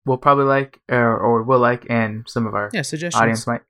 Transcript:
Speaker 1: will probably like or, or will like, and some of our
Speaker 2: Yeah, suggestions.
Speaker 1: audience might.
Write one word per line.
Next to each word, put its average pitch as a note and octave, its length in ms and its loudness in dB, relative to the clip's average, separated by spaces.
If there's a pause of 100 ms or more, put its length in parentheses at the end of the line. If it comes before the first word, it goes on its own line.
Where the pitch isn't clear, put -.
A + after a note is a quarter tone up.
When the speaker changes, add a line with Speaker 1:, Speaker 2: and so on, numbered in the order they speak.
Speaker 1:
will C3 120 0
probably C#3 280 4
like C3+ 340 0 (100)
or, A#2 280 2
or A2+ 260 2
will B2+ 160 2
like, A#2+ 300 0
and A2+ 380 -2
some A2+ 200 -4
of G#2 80 -8
our G#2 180 -4
Speaker 2:
Yeah, F#3+ 80 -4
suggestions. D#3 400 -4
Speaker 1:
audience A2+ 260 0
might. A2+ 220 -6